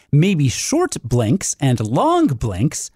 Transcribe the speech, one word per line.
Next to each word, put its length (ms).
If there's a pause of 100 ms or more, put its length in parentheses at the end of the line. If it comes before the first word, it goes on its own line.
(120)
maybe 360
short 540
blinks 560
and 220
long 480
blinks 680